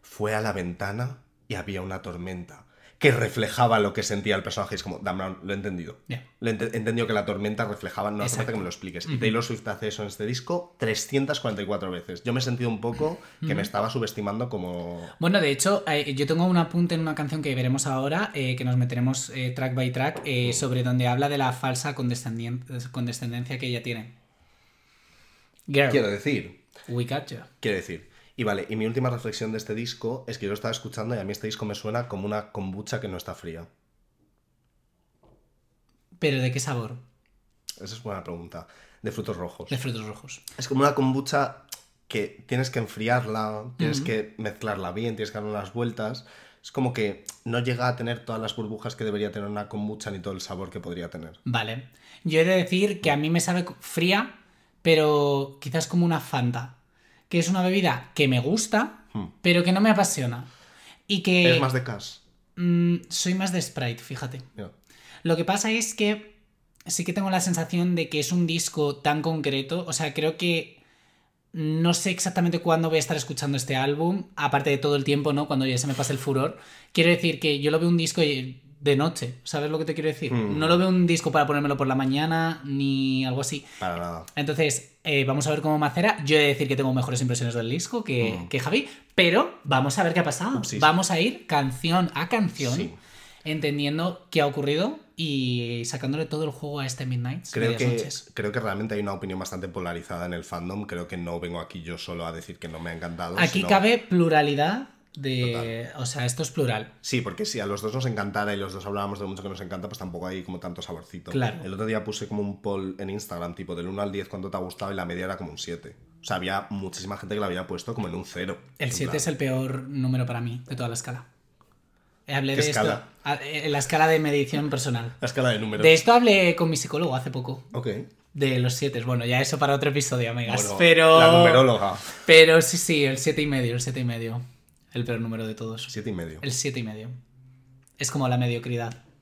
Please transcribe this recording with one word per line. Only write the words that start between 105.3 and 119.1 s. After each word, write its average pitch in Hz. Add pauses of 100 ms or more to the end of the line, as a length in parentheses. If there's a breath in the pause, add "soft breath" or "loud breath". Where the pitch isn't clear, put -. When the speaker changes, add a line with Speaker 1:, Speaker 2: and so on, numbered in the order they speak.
Speaker 1:
Total. -
Speaker 2:
o 123
sea, 127
esto 123
es -
plural. 117
Speaker 1:
Sí, 123
porque 208
si 131
a 98
los 101
dos 107
nos 127
encantara 104
y 101
los 98
dos 95
hablábamos 101
de 101
lo 95
mucho 95
que 101
nos 95
encanta, 92
pues -
tampoco 90
hay 92
como 90
tanto 87
saborcito. 85
Speaker 2:
Claro. 131
Speaker 1:
El 95
otro 104
día 110
puse 107
como 104
un 101
poll 98
en 98
Instagram, 87
tipo, 92
del 87
uno 98
al 101
diez, 95
¿cuánto 95
te 101
ha -
gustado? 92
Y 98
la 90
media 87
era 92
como 82
un 76
siete. - (260)
O -
sea, -
había 92
muchísima 95
gente 98
que 107
lo 104
había 92
puesto 90
como 92
en 82
un 90
cero. 92 (200)
Speaker 2:
El 131
Speaker 1:
En 120
Speaker 2:
siete 127